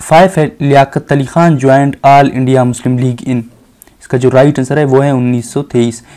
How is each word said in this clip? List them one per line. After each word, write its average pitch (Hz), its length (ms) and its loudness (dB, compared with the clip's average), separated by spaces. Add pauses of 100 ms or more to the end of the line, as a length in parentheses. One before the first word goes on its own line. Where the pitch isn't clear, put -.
फ़ाइव 180 360 2
है, 151 240 -2
"लियाकत 139 520 0
अली 143 140 -2
खान 165 320 0
joined 135 360 2 (120)
All 139 240 4
India 127 340 0
Muslim 123 360 -4
League 123 240 -4
in।" 123 180 -4 (580)
इसका - 180 -4
जो 127 100 0
right 135 300 2
answer 143 200 -4
है 151 60 0
वो 135 160 2
है 143 120 0
उन्नीस 123 400 -4
सौ 143 100 -4
तेईस। 120 420 -4 (120)